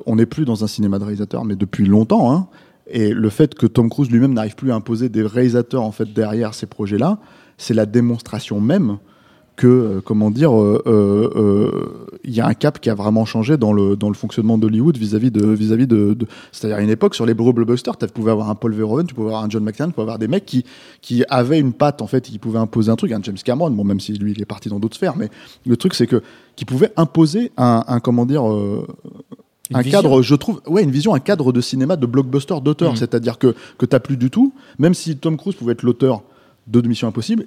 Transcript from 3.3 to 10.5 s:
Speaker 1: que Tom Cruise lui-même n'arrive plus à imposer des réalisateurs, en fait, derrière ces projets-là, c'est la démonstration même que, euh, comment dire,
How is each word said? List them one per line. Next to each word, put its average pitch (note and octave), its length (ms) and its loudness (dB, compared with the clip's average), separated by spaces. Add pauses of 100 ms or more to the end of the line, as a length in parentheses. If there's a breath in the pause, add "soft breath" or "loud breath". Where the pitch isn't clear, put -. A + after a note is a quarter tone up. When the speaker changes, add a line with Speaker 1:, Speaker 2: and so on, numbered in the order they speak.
Speaker 1:
que - 120 2
Tom A2+ 240 2
Cruise C3+ 200 -2
lui-même B2+ 220 4
n'arrive A2 220 -2
plus C3+ 180 -4
à - 40 0
imposer A#2 340 -4
des G#2+ 120 0
réalisateurs, A#2+ 600 0
en A2 100 -6
fait, G#2+ 180 -6
derrière G#2+ 440 -2
ces - 120 -12
projets-là, G#2+ 520 -2 (400 soft breath)
c'est - 160 -4
la A2 100 2
démonstration A2+ 760 -2
même B2 340 2 (600 soft breath)
que, B2 120 4
euh, A2+ 360 4
comment G#2+ 280 2
dire, C#3 280 2